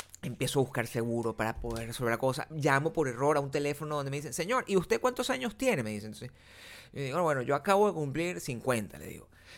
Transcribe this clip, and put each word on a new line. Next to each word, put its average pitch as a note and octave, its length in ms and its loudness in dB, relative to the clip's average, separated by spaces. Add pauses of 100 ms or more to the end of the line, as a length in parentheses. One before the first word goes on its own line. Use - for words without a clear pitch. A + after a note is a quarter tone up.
(220)
empiezo C#3+ 380 -2
a C3+ 40 6
buscar B2 240 -4
seguro A#2 480 -2
para A2+ 240 -2
poder A2+ 280 -6
resolver A#2 240 -2
la A#2 60 2
cosa. C3 320 0
Llamo D3+ 440 4
por D#3 140 2
error C#3 300 2
a C#3+ 40 2
un C#3 100 -4
teléfono D3 460 -2
donde C#3 140 -2
me C#3+ 60 -2
dicen, D3+ 160 -8
"Señor, A3 320 0
¿y G3+ 120 2
usted A3 220 2
cuántos B3 300 0
años B3+ 280 -2
tiene?", A3 260 2
me G#2+ 80 -4
dicen. G#2+ 220 -8
Entonces, - 180 -12 (600)
yo C#3 80 -8
digo, C#3 200 -2
"Bueno, D3+ 220 2
yo C#3 100 0
acabo G3 340 6
de F#3+ 60 2
cumplir E3 460 -2
cincuenta", A#2 580 -2
le D2 100 -14
digo. - 200 -14 (300)